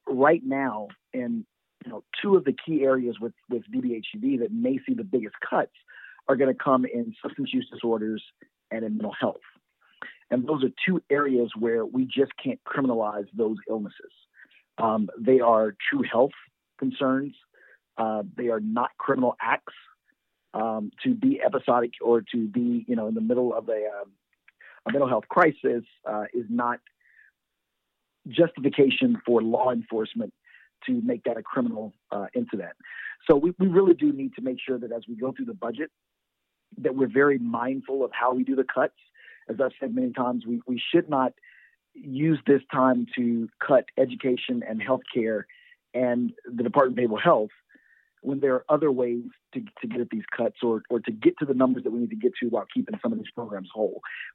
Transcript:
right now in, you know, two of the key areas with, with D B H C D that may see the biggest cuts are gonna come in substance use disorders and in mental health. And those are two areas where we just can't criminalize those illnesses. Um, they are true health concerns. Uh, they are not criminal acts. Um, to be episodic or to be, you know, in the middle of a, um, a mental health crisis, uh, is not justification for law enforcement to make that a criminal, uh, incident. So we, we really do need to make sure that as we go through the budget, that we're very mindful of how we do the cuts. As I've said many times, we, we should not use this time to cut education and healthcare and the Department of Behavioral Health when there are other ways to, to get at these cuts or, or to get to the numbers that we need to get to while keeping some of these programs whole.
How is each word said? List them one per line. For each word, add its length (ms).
right 380
now 440
in, 320
you 60
know, 140
two 160
of 80
the 80
key 300
areas 380
with, 120
with 220
D 100
B 140
H 180
C 60
D 200
that 140
may 340
see 80
the 100
biggest 300
cuts 240
are 80
gonna 180
come 300
in 380
substance 300
use 200
disorders 500
and 140
in 120
mental 220
health. 220
And 160
those 180
are 60
two 240
areas 480
where 260
we 200
just 280
can't 220
criminalize 680
those 240
illnesses. 440
Um, 300
they 220
are 340
true 200
health 220
concerns. 560
Uh, 240
they 120
are 120
not 380
criminal 420
acts. 340
Um, 360
to 120
be 260
episodic 520
or 180
to 140
be, 400
you 80
know, 120
in 80
the 80
middle 320
of 160
a, 160
um, 80
a 60
mental 160
health 220
crisis, 520
uh, 180
is 160
not 280
justification 960
for 160
law 320
enforcement 640
to 140
make 240
that 140
a 40
criminal, 520
uh, 240
incident. 380
So 100
we, 220
we 80
really 280
do 180
need 220
to 80
make 180
sure 180
that 140
as 160
we 80
go 160
through 140
the 80
budget, 360
that 120
we're 140
very 300
mindful 640
of 80
how 220
we 100
do 100
the 100
cuts. 340
As 100
I've 220
said 140
many 180
times, 340
we, 200
we 160
should 160
not 240
use 520
this 140
time 360
to 320
cut 200
education 720
and 140
healthcare 600
and 400
the 180
Department 360
of 120
Behavioral 120
Health 280
when 140
there 160
are 140
other 240
ways 320
to, 80
to 80
get 120
at 100
these 200
cuts 320
or, 280
or 100
to 100
get 300
to 40
the 100
numbers 280
that 80
we 80
need 120
to 40
get 260
to 60
while 260
keeping 300
some 100
of 60
these 160
programs 400
whole. 260